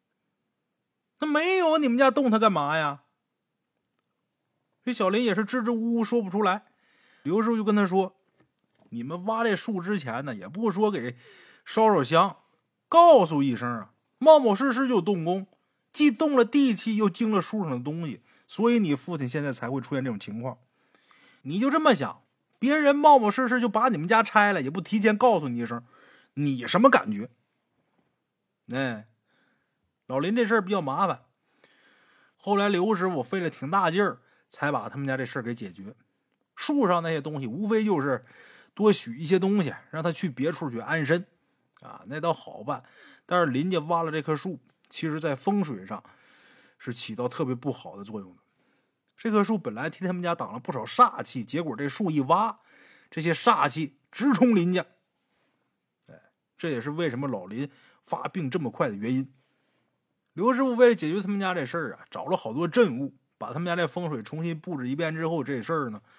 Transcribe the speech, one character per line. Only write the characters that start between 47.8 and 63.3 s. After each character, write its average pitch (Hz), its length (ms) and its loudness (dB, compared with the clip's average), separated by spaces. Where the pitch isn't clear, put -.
的 101 80 -16
作 107 160 -12
用 92 160 -20
的。 - 60 -20
这 226 140 -6
棵 208 120 4
树 220 140 0
本 147 160 -6
来 123 160 -6
替 180 160 -12
他 180 80 -2
们 180 100 -6
家 170 120 -2
挡 131 180 -10
了 127 80 -10
不 - 100 -10
少 135 140 -4
煞 - 380 2
气， - 200 -8
结 147 200 -6
果 151 120 -6
这 143 140 -6
树 185 220 -4
一 151 100 0
挖， 180 400 0
这 160 120 -8
些 170 100 0
煞 160 340 2
气 143 300 -4
直 262 240 0
冲 233 200 0
林 175 160 2
家。 180 140 -2
哎， 73 120 -20
这 170 100 -6
也 135 100 -2
是 120 120 -6
为 160 180 -2
什 135 100 -6
么 143 80 -2
老 101 200 -6
林 123 240 -8
发 - 260 -6
病 156 220 -6
这 180 80 -2
么 135 120 -4
快 143 200 -2
的 104 40 -8
原 110 200 -4
因。 135 180 -4
刘 220 180 0
师 247 100 0
傅 254 120 0
为 240 160 8
了 233 40 4
解 160 160 -4
决 196 120 -4
他 180 60 -10
们 202 120 -4
家 185 140 -2
这 156 100 -4
事 - 140 -6
儿 135 160 -8
啊， - 160 -20
找 - 160 -10
了 175 100 -2
好 113 160 -6
多 160 160 -2
镇 165 300 2
物， 190 160 -6